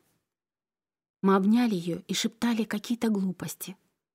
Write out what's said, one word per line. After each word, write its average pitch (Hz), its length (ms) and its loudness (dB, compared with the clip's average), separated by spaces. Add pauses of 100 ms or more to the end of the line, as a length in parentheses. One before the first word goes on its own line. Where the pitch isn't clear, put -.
(1200)
Мы 190 140 6
обняли 214 380 4
её 175 340 -4
и 196 60 -4
шептали 226 500 -2
какие-то 220 460 -4
глупости. 190 640 -4 (380)